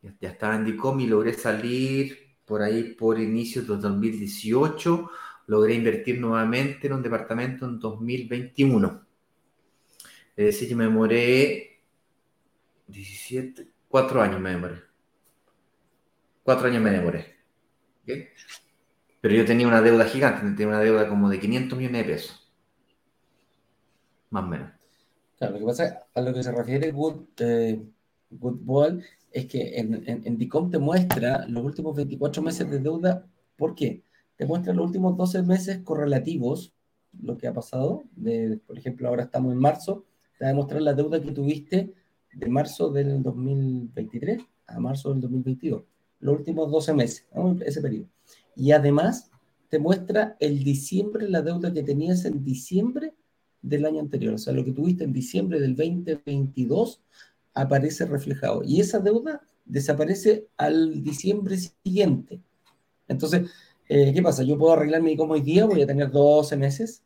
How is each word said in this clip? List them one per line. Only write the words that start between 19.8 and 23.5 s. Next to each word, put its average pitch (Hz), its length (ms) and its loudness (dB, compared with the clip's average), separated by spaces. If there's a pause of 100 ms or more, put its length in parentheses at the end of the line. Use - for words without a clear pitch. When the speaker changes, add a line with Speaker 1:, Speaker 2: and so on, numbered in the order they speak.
Speaker 1:
deuda 113 240 8
gigante, 123 360 2 (100)
tenía 104 160 -2
una 107 140 0
deuda 107 280 4
como 101 200 2
de 95 100 -2
quinientos 127 380 -2
millones 123 280 -2
de - 80 -2
pesos. - 380 -10 (1800)